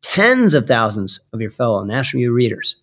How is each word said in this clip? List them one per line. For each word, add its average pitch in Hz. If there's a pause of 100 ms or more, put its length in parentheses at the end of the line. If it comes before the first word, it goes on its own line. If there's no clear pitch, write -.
tens 226
of 131
thousands 107 (120)
of 113
your 107
fellow 110
National 127
Review 120
readers 120